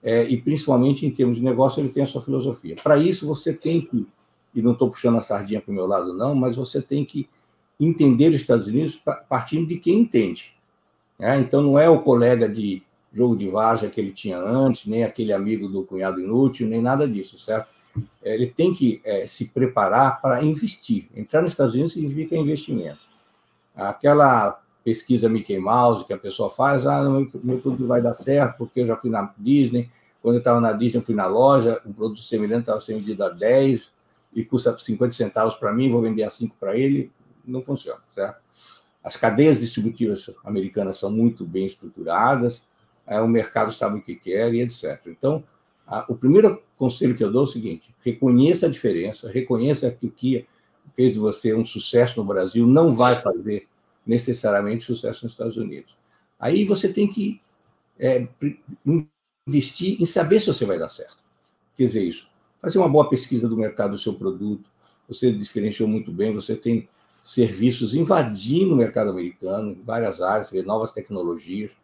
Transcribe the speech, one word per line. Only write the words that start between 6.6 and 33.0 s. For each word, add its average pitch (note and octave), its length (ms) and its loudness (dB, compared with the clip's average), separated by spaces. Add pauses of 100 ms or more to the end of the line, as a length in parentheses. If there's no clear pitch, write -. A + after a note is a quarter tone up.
tem C#3 240 -4
que C#3 240 -10 (500)
entender D3 520 6
os D3+ 60 4
Estados A2+ 320 2
Unidos C#3 280 -2
pa-, - 200 -4
partindo D3 500 -4
de E3+ 100 -6
quem E3+ 220 2
entende, A#2 560 0 (640)
né? B2 220 2
Então, C#3 220 2
não C#3+ 160 4
é D#3+ 120 8
o D#3+ 100 8
colega A#2+ 480 4
de G#2 340 -4 (300)
jogo A#2 240 2
de G2 120 -4
várzea G#2+ 400 0
que A2 120 -8
ele G2 120 -4
tinha F#2+ 260 -8
antes, A#2+ 480 0
nem A2+ 180 -2
aquele G#2+ 280 -4
amigo G2+ 360 -2
do F#2+ 160 -6
cunhado F#2 360 -6
inútil, A#2+ 460 0
nem A2+ 160 -2
nada C3+ 260 2
disso, G2+ 300 -8
certo? - 300 -4 (540)
É, G#2+ 120 -4
ele A#2+ 120 0
tem D#3 280 0
que, A#2+ 300 0
é, G2 220 -4
se - 200 -8
preparar B2+ 720 2
para C3 220 0
investir. D3+ 720 -2
Entrar D3 280 0
nos F3 100 -2
Estados B2 220 0
Unidos D#3 180 0
significa D#3+ 440 -4
investimento. C3+ 640 -4 (760)
Aquela B2 880 2 (240)
pesquisa A2+ 440 0
Mickey G#2 300 -2
Mouse A2 460 2
que - 80 -8
a G2 60 -8
pessoa G2+ 320 -6
faz, C3+ 360 0
"Ah, C#3+ 160 0
meu, C#3 260 0 (140)
meu B2 160 -2
produto B2+ 280 -4
vai A#2+ 160 2
dar A#2 120 0
certo, C3+ 440 0
porque A#2+ 220 -6
eu A#2+ 60 2
já A2+ 100 -2
fui A#2+ 140 -6
na G2+ 260 -4
Disney, A#2+ 540 2 (320)
quando A#2+ 140 2
eu A#2 60 0
tava B2 180 4
na A2+ 120 2
Disney, A#2 280 0
eu - 40 -8
fui A#2 100 -2
na G2 120 0
loja, A#2 600 4
um G#2 60 -14
produto G#2+ 280 -8
semelhante A2+ 460 -4
tava A2 140 -2
sendo G#2+ 200 -8